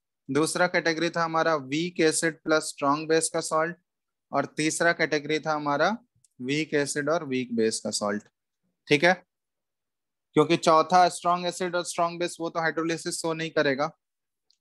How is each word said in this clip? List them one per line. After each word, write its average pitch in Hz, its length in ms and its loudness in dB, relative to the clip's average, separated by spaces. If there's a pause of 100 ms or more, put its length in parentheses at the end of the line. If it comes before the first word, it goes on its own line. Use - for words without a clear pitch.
(300)
दूसरा 160 380 2
category 165 420 0
था 170 140 -2
हमारा 160 320 0
weak 151 460 -4
acid 156 420 2
plus 156 260 0
strong 151 400 -2
base 160 200 2
का 165 140 -4
salt, 165 340 -2 (540)
और 139 140 -2 (120)
तीसरा 156 360 0
category 151 460 -2
था 156 140 -4
हमारा 151 440 0 (420)
weak 147 340 -4
acid 143 360 -2
और 165 160 0
weak 127 300 -4
base 110 240 0
का 107 140 -6
salt। 104 300 -2 (640)
ठीक 147 160 2
है, 180 100 6 (1200)
क्योंकि 151 220 4
चौथा 170 520 4
strong 175 360 -2
acid 175 300 -4
और 175 100 -2
strong 170 340 -4
base 175 200 -4
वो 165 100 -6
तो 170 100 -6
hydrolysis 165 600 -4
show 165 120 -2
नहीं 160 180 -6
करेगा। 147 360 0 (720)